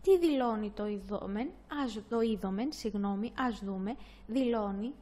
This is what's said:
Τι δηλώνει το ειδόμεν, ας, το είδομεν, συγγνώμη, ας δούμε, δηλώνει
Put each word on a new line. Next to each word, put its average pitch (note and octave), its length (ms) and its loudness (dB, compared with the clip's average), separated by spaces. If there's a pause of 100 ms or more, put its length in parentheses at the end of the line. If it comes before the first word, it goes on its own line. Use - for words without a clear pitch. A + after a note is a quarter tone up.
Τι F#4+ 160 8
δηλώνει B3 520 4
το G#3 160 -4
ειδόμεν, G3+ 640 -4 (340)
ας, A3 240 -4
το A#3 120 0
είδομεν, A3 520 0
συγγνώμη, G3+ 640 -2
ας A#3+ 260 -2
δούμε, G3 320 -4 (300)
δηλώνει A3+ 760 0